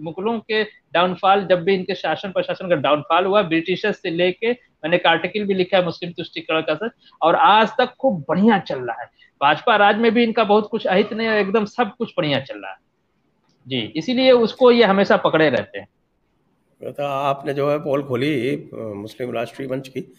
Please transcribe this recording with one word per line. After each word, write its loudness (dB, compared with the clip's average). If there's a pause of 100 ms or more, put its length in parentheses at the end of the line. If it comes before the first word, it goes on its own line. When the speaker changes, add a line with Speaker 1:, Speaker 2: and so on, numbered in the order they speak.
Speaker 1:
मुगलों -4
के -2
downfall, 0
जब 2
भी 2
इनके -6
शासन -6
प्रशासन -6
का 4
downfall 0
हुआ, 2
ब्रिटिशर्स -2
से -6
लेके, -2
मैंने -4
एक 2
article 0
भी -2
लिखा 0
है 2
मुस्लिम -8
तुष्टिकरण -6
का -2
सर, -8 (320)
और 4
आज 4
तक 0
खूब -2
बढ़िया 4
चल -8
रहा -10
है। -14 (340)
भाजपा 2
राज 4
में 2
भी 4
इनका 0
बहुत 2
कुछ -4
अहित 0
नहीं -4
है, 2
एकदम 0
सब -4
कुछ -6
बढ़िया 0
चल -10
रहा -14
है। -18 (880)
जी, -4
इसीलिए 0
उसको 4
ये 6
हमेशा 4
पकड़े 2
रहते -4
हैं। -16 (1040)
Speaker 2:
तो -8
आपने -2
जो 0
है 0
पोल -2
खोली, -2
अ, -14
मुस्लिम -10
राष्ट्रीय -8
मंच -8
की, -12